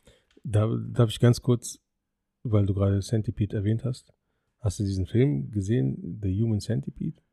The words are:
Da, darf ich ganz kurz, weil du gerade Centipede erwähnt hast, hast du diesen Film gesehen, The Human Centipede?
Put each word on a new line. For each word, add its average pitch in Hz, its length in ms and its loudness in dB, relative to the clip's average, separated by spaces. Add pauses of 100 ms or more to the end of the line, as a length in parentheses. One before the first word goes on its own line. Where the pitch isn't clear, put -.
(440)
Da, 107 240 2 (240)
darf 113 180 4
ich - 120 -4
ganz 120 200 6
kurz, - 380 -2 (640)
weil 104 220 2
du 98 80 0
gerade 98 260 2
Centipede 104 560 -2
erwähnt 110 300 -2
hast, - 260 -6 (480)
hast - 200 -4
du 107 40 -2
diesen 95 220 -2
Film 139 460 0
gesehen, 110 720 -2
The 95 200 -2
Human 110 180 0
Centipede? 139 640 -6 (120)